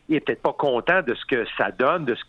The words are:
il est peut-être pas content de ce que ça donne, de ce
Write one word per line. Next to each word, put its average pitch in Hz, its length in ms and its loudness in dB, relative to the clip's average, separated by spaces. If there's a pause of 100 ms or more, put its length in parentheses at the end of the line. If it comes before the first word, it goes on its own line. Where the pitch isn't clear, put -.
il 156 80 2
est 139 40 2
peut-être - 200 -4
pas 147 140 0
content 151 520 2
de 117 80 -2
ce - 120 -10
que 120 180 0 (140)
ça 98 120 0
donne, 143 360 0
de 117 80 0
ce - 140 -10